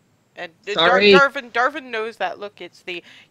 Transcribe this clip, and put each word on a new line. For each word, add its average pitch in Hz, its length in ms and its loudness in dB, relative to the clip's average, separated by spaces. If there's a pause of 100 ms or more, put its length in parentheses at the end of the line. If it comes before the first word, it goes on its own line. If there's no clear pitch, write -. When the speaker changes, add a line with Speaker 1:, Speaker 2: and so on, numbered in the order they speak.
(360)
Speaker 1:
and, 170 160 -14 (160)
uh, 202 60 -8
Speaker 2:
Sorry. 190 380 4
Speaker 1:
Dar-, 277 180 6
Darvin, 269 220 -12
Darvin 277 340 -2
knows 226 320 -10
that 180 220 -8
look. 202 200 -16
It's 175 220 -20
the, 175 220 -14 (280)